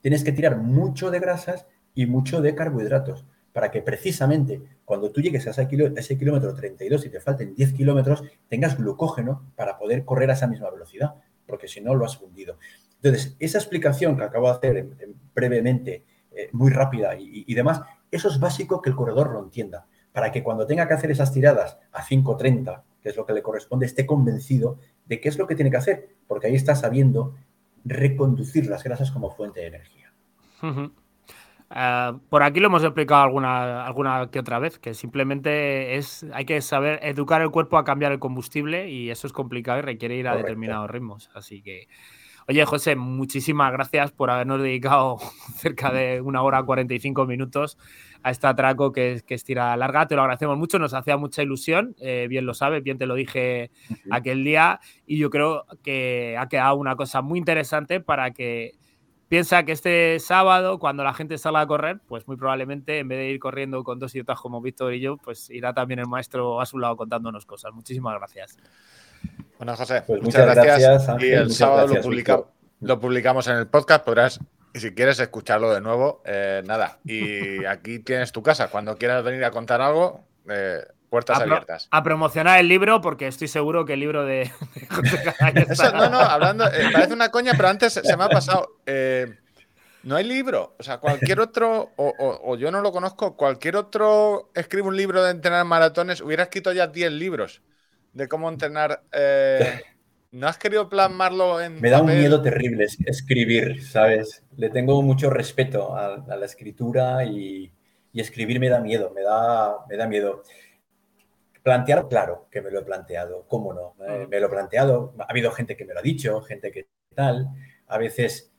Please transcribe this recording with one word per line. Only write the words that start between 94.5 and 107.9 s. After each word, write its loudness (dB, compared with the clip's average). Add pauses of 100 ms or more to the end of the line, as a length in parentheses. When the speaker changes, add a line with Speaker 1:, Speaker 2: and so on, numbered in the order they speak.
Speaker 3:
escribe -4
un -2
libro 0
de 2
entrenar 0
maratones, 2
hubiera -2
escrito -2
ya 2
diez -2
libros -6 (500)
de -8
cómo -4
entrenar. -4 (100)
Eh, 2 (260)
Speaker 1:
<laughs> -20
Speaker 3:
¿no -4
has -4
querido 0
plasmarlo 2
en -8
Speaker 1:
Me 4
da 8
un 4
Speaker 3:
papel? 4
Speaker 1:
miedo 6
terrible 0
es-, -4
escribir, 0
¿sabes? 2 (140)
Le -2
tengo 2
mucho 4
respeto -2
a, -6
a -12
la -6
escritura -2
y, -10 (400)